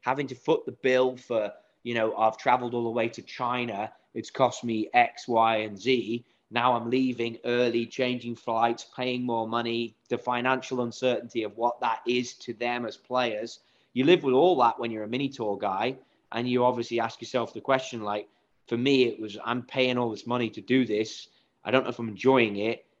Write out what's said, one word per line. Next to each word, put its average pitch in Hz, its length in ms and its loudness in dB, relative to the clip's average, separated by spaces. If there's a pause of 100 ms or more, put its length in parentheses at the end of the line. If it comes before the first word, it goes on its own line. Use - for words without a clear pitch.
having 135 260 -2
to 123 80 -10
foot - 280 0
the 117 80 -10
bill 127 440 2
for, 110 360 -4 (300)
you 120 120 -6
know, 110 200 0
"I've 110 220 2
traveled 127 380 0
all 120 100 -2
the 117 60 -2
way 117 180 -2
to - 140 -12
China. 120 680 -6 (220)
It's 117 180 -10
cost 123 320 4
me 110 320 -2
X, - 320 4
Y, 113 300 4
and 107 200 -4
Z. 117 480 0 (280)
Now 120 220 4
I'm 117 140 -2
leaving 117 560 0
early, 120 400 2
changing 120 520 -4
flights, 117 580 0
paying 127 300 -4
more 113 240 -2
money," 117 480 -2 (120)
the 120 80 -2
financial 123 680 -2
uncertainty 120 600 -2
of 107 140 -8
what 117 240 -2
that 113 260 -2
is 123 280 -2
to 120 200 -12
them 120 320 -4
as 104 100 -10
players. 117 600 -4 (340)
You 127 120 0
live 165 180 6
with 131 120 2
all 165 240 6
that 117 200 4
when 117 140 -4
you're 110 100 -6
a 107 60 -8
mini 131 200 -2
tour 104 280 -4
guy, 104 400 -2 (340)
and 120 180 -4
you 123 160 2
obviously 117 360 0
ask 113 200 -4
yourself 117 320 -4
the 110 80 -12
question, 131 420 -2
like, 104 260 -6 (400)
for 117 80 0
me, 131 280 4
it 117 140 0
was, 104 260 -10
"I'm 120 180 -4
paying 127 360 0
all 120 120 0
this 107 180 -8
money 120 220 -2
to 110 100 -12
do 127 260 2
this. 107 400 -4 (380)
I 110 80 -2
don't 127 100 4
know 120 80 -6
if - 80 -10
I'm 117 100 -6
enjoying 110 480 4
it. 110 300 -4 (140)